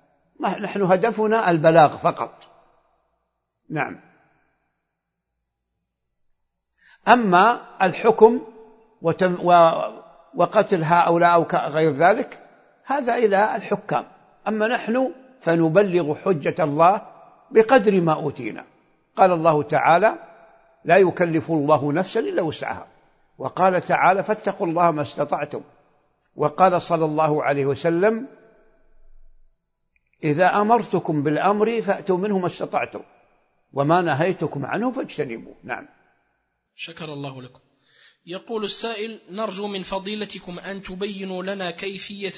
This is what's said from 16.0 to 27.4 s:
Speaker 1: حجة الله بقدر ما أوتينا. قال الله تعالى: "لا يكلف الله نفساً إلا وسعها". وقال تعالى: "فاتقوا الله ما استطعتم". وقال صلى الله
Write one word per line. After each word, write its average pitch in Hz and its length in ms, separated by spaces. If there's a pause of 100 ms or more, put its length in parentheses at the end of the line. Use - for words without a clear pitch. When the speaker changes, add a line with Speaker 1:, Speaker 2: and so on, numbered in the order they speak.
Speaker 1:
حجة 170 480
الله 165 440 (440)
بقدر 220 500
ما 160 120
أوتينا. 131 520 (500)
قال 185 160
الله 160 320
تعالى: 165 520 (720)
"لا 170 120
يكلف 165 540
الله 147 420
نفساً 190 260
إلا 370 220
وسعها". - 460 (500)
وقال 175 440
تعالى: 170 420
"فاتقوا 202 440
الله 170 240
ما 151 100
استطعتم". 147 600 (760)
وقال 165 460
صلى 160 240
الله 151 380